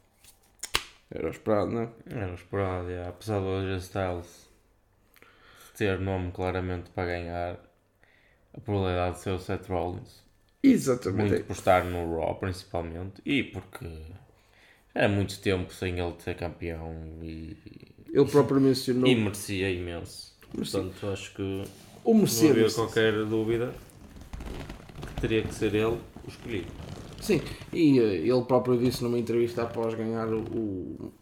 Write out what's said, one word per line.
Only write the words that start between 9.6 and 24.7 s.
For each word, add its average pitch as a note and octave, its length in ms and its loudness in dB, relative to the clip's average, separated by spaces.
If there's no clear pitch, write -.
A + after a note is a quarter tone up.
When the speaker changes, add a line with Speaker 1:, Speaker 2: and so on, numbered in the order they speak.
Speaker 2:
Rollins. F2+ 540 -4
Speaker 1:
Exatamente. B2 680 4
Speaker 2:
Muito - 160 0
por - 60 -6
estar F2+ 320 4
no E2+ 320 -2
Raw, E2 200 -2
principalmente, F2 880 -6
e C#3 200 0
porque - 420 -12
era - 160 4
muito G2+ 300 2
tempo F2+ 340 0
sem F2+ 280 -4
ele E2+ 180 -2
ser F2 180 -6
campeão E2 560 -6
e D#2+ 340 -10
Speaker 1:
Ele C#3 160 6
próprio C#3 320 6
mencionou. B2+ 480 4
Speaker 2:
e B2+ 60 8
merecia G2 560 0
imenso. F2 680 -8
Speaker 1:
Merecia. - 280 -4
Speaker 2:
Portanto, F#2 260 -8
acho - 300 -6
que G2 280 -4
Speaker 1:
O A#3 120 4
Mercedes. D#3+ 420 6
Speaker 2:
não A2 80 8
havia G#2 100 2
qualquer A2 380 2
dúvida A2+ 480 0